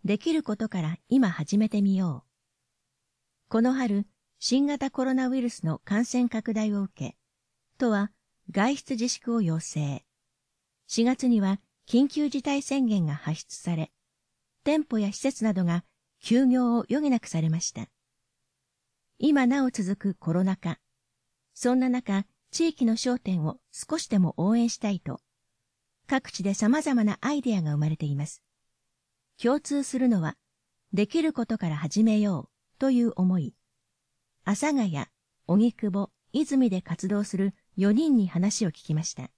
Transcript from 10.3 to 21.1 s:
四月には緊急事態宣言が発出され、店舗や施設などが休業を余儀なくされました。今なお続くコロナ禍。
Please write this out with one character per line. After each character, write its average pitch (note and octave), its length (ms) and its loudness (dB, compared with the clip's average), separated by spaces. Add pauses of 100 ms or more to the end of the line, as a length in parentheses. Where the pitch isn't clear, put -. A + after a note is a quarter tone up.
四 A3+ 160 0
月 B3+ 240 0
に A#3 120 4
は G3 200 0 (280)
緊 C4 200 4
急 D4 200 -2
事 C4 140 -4
態 C#4 200 -2
宣 C4+ 240 -2
言 G3+ 200 0
が D3+ 80 -2
発 D#3 280 -6
出 - 140 -18
さ F3 200 -4
れ、 D#3+ 160 -6 (720)
店 D4+ 180 2
舗 A#3+ 160 -4
や G#3 140 -2
施 - 80 -12
設 C4 240 -2
な G#3+ 100 2
ど F#3 100 0
が E3+ 200 0 (360)
休 B3+ 260 2
業 B3 300 2
を A#3 140 0
余 C#4+ 120 0
儀 D4 80 0
な A#3+ 100 2
く - 80 -18
さ E3 120 -4
れ D#3+ 100 2
ま D#3+ 100 0
し - 120 -6
た。 - 160 -12 (1300)
今 C#4 280 4
な C4+ 180 2
お B3+ 60 2
続 G3 440 -4
く - 40 -10
コ - 140 -4
ロ F3+ 100 2
ナ F#3+ 140 0
禍。 - 240 -8 (720)